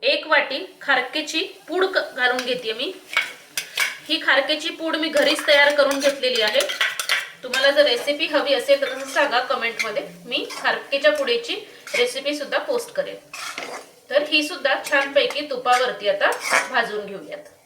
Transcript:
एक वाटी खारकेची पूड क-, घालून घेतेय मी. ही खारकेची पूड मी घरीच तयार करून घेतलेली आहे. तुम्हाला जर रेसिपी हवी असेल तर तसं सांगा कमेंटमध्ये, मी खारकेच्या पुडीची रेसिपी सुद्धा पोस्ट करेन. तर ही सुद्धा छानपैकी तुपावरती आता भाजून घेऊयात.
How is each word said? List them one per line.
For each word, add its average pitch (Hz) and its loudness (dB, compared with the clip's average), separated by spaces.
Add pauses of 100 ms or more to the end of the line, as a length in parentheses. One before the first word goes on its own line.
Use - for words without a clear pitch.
एक 302 2
वाटी 302 0
खारकेची 294 -2 (260)
पूड 370 2
क-, - -2
घालून 247 2
घेतेय 240 -2
मी. 285 -6 (1120)
ही 311 -2
खारकेची 302 2
पूड 320 -4
मी 320 -2
घरीच 285 2
तयार 285 6
करून 277 4
घेतलेली 254 2
आहे. 214 2 (840)
तुम्हाला 262 2
जर 294 6
रेसिपी 294 0
हवी 285 2
असेल 277 4
तर 262 -4
तसं 269 -8
सांगा 269 2
कमेंटमध्ये, 226 -2 (180)
मी 254 -4
खारकेच्या 277 0
पुडीची 277 0 (400)
रेसिपी 269 0
सुद्धा 277 -4
पोस्ट 285 -4
करेन. - -4 (920)
तर 285 4
ही 302 2
सुद्धा 277 0 (160)
छानपैकी 277 2
तुपावरती 247 0
आता 226 2 (400)
भाजून 208 -2
घेऊयात. - -12 (220)